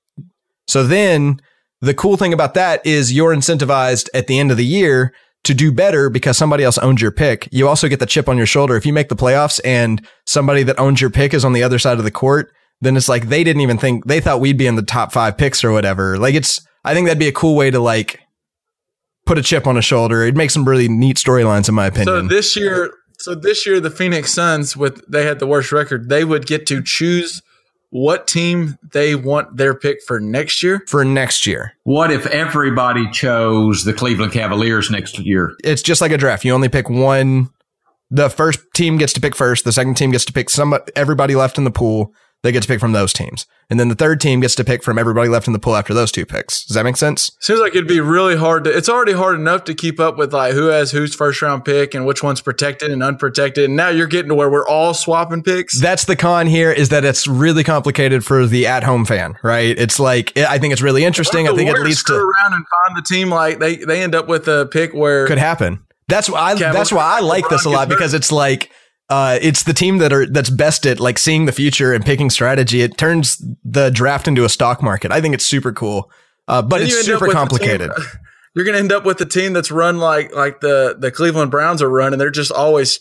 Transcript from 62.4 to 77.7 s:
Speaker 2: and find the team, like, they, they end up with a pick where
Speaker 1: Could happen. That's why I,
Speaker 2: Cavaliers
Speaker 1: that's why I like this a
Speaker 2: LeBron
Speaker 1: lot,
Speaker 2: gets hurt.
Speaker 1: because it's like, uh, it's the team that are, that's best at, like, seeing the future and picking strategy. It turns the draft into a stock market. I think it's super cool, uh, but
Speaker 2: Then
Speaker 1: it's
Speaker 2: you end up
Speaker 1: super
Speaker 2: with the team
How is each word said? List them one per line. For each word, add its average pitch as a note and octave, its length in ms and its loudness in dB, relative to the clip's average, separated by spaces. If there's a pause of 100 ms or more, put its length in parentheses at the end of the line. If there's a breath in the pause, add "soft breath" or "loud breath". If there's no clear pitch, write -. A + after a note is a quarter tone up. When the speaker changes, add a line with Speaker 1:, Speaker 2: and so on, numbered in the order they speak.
Speaker 2:
and E3+ 120 -4
find F3 320 0
the D#3+ 100 -6
team, F#3 220 -2
like, D#3 300 0
they, D#3+ 160 0
they D#3+ 260 -2
end E3 140 -2
up D#3+ 100 -2
with D#3+ 220 -2
a D3 240 2
pick E3 220 -2
where C#3+ 340 2
Speaker 1:
Could C#3+ 100 2
happen. C3+ 400 -2 (300)
That's G3+ 200 0
why E3 120 -4
I, F3 140 0
Speaker 2:
Cavaliers E3 200 0
Speaker 1:
that's G3+ 180 0
why D#3+ 120 2 (140)
I - 20 0
like F3 280 0
this - 160 0
a D#3+ 40 -2
Speaker 2:
LeBron D3 40 0
Speaker 1:
lot, C3+ 100 2
Speaker 2:
gets C3+ 100 -2
hurt. F#3+ 60 2
Speaker 1:
because D#3 160 -2
it's D3+ 180 -2
like, C#3 400 0 (360 soft breath)
uh, C3 340 0
it's D#3 220 2
the D3+ 100 0
team F#3+ 240 2
that D#3 120 2
are, C#3 160 2
that's C3 220 -2
best D3 380 0
at, B2+ 120 0
like, B2 200 -2
seeing D#3+ 260 0
the C#3 80 0
future C3+ 400 0
and A2+ 120 0
picking C#3+ 260 0
strategy. B2 500 0
It A#2+ 160 -2
turns D#3+ 460 0 (200)
the C3+ 280 0
draft C3 360 0
into B2+ 180 2
a A2 40 2
stock A#2+ 340 0
market. G2+ 300 -2
I D3+ 80 2
think D#3 140 0
it's - 100 -4
super C3 260 -2
cool, G#2 400 -6 (380 soft breath)
uh, A#2+ 140 0
but C#3 160 0
Speaker 2:
Then A3+ 80 0
Speaker 1:
it's B3 80 0
Speaker 2:
you A#3 60 0
end G#3+ 80 -2
up G#3 120 2
Speaker 1:
super F#3+ 60 0
Speaker 2:
with F#3+ 80 2 (160)
the B2+ 80 0
team - 100 -2 (200)